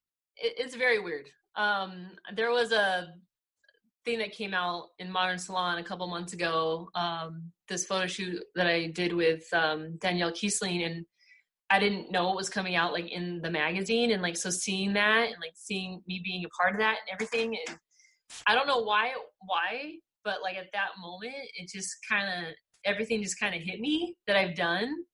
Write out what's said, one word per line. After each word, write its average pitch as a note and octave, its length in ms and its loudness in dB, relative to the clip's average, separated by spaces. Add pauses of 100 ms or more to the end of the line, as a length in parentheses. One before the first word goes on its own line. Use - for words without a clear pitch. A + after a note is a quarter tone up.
(380)
it, A#3 200 -2
it's B3+ 180 -6
very A#3+ 240 4
weird. E3 300 -6 (260)
Um, F#3+ 560 -2 (240)
there A3+ 160 2
was A#3+ 200 4
a F#3 440 2 (880)
thing A#3 140 0
that G3+ 140 -4
came G3+ 200 -6
out F3 360 -2 (100)
in F#3 120 -8
Modern F#3 280 2
Salon F3+ 400 -2
a E3+ 40 -6
couple F3+ 240 -6
months F3 260 -6
ago, E3 640 0
um, E3 560 -4 (160)
this F3+ 180 -4
photo F#3+ 220 0
shoot F3+ 360 -4 (120)
that F3 120 4
I E3+ 200 2
did E3+ 260 0
with, E3 400 2
um, D#3+ 440 2
Danielle F3+ 340 2
Kiesling, F3+ 540 0
and E3+ 200 -6 (640)
I G3 100 8
didn't G3+ 320 0
know F#3 200 2
it F#3+ 60 2
was G3 120 -2
coming F#3 260 -2
out, E3+ 180 4
like, E3+ 180 -4
in F3 300 -4
the E3 100 -2
magazine. F#3+ 600 2
And, G3 100 2
like, E3+ 160 -2
so - 140 -4
seeing G3 420 -2
that G#3+ 380 4
and, - 100 -10
like, E3 140 -12
seeing F#3 520 -8
me F#3 160 -6
being F#3 220 -6
a D#3+ 40 -8
part F#3 260 2
of G3+ 40 -2
that A3 220 2
and - 120 -10
everything, A3+ 440 -2 (100)
and E3 120 -10 (680)
I G#3+ 80 10
don't C4+ 120 4
know C4 160 4
why, G#3+ 300 4 (260)
why, G3+ 580 -2 (260)
but, G3+ 180 -2
like, F#3 160 -4
at F#3 160 -10
that G3 260 -2
moment, F#3 360 -10 (200)
it F#3 140 -12
just F#3+ 200 -8 (200)
kinda, F#3 440 0 (320)
everything G#3+ 380 0
just F#3+ 160 -6
kinda G3 200 -2
hit F#3 200 -8
me D#4 360 0 (120)
that G3+ 100 4
I've F#3 180 2
done. F#3 400 0 (180)